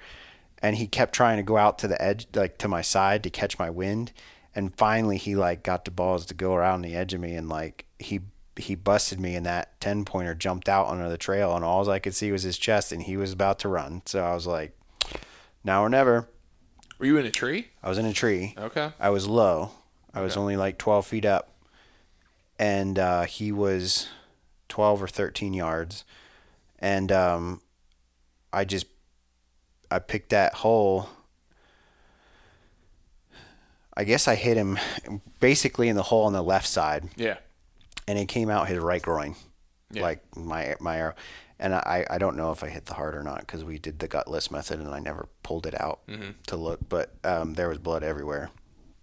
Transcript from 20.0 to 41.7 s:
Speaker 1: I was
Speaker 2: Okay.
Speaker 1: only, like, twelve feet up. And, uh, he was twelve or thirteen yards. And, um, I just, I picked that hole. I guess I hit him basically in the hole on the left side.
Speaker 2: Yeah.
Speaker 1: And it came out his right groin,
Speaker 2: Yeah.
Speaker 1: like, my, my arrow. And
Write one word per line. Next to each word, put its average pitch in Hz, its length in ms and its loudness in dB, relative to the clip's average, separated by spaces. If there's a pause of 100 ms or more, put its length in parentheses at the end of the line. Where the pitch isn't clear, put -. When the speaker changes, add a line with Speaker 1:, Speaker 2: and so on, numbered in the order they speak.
Speaker 1:
I 101 80 -6
was 95 140 -2
Speaker 2:
Okay. 101 60 -2
Speaker 1:
only, 101 180 0
like, 95 180 -2
twelve 104 300 2
feet 107 180 -4
up. 98 220 2 (1120)
And, 98 400 2
uh, 90 240 4
he 104 300 -4
was 95 560 0 (600)
twelve 104 340 4
or 92 60 -6
thirteen 98 460 -4
yards. 82 500 -4 (720)
And, 95 320 0
um, 90 520 2 (880)
I 98 140 0
just, 95 180 -2 (1080)
I 90 80 0
picked - 300 -6
that 101 280 4
hole. 104 520 4 (3000)
I 104 80 0
guess 117 240 4
I 117 60 6
hit 113 240 2
him 98 200 0 (640)
basically 123 480 4
in 107 80 2
the 98 60 2
hole 110 220 4
on 104 100 4
the 92 80 0
left 92 260 2
side. 76 480 0
Speaker 2:
Yeah. 110 220 -4 (680)
Speaker 1:
And 101 120 0
it 101 100 -2
came 113 220 0
out 92 180 2
his 92 100 0
right 87 220 0
groin, 78 360 -2 (540)
Speaker 2:
Yeah. 107 120 -6
Speaker 1:
like, 82 340 -6
my, 80 440 -6
my 82 180 -4
arrow. 80 160 -4 (440)
And 95 160 -2